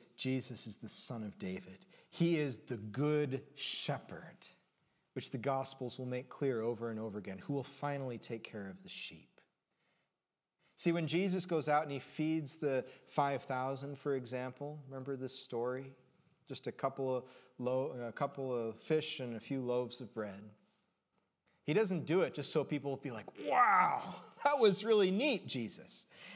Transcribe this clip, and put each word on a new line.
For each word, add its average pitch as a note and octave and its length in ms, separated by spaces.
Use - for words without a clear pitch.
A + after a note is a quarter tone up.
Jesus B2+ 500
is G#2+ 100
the G#2+ 120
son - 340
of G#2 160
David. F#2 480
He E3+ 280
is C#3+ 200
the - 180
good C3+ 680
shepherd, - 920
which - 160
the C3 80
Gospels C3 600
will B2+ 80
make B2+ 220
clear C3 320
over A#2 300
and A2 80
over G#2+ 200
again, F#2+ 200
who C#3+ 160
will C3+ 100
finally C#3 540
take A2+ 260
care G2+ 240
of F#2 140
the F#2 60
sheep. - 520
See, E3+ 160
when E3 140
Jesus F3+ 400
goes D#3 220
out D3+ 160
and C#3+ 80
he C#3 60
feeds D#3 580
the C3+ 280
five C#3+ 380
thousand, C3+ 540
for C#3+ 160
example, B2+ 720
remember C3+ 300
this B2+ 220
story? B2+ 540
Just - 200
a A#2+ 60
couple C3 440
of B2 80
lo-, C3 340
a A2+ 60
couple C#3 400
of A2+ 260
fish - 420
and A#2+ 140
a A2 60
few C3+ 220
loaves B2 400
of G#2+ 100
bread. G#2 380
He D3+ 80
doesn't F3+ 320
do D#3+ 160
it D3+ 140
just - 180
so D3+ 100
people C#3 280
will C3 80
be C#3 120
like, A2 160
"Wow, F#3 680
that C#4+ 140
was G#3 260
really G#3 260
neat, A3 360
Jesus." - 580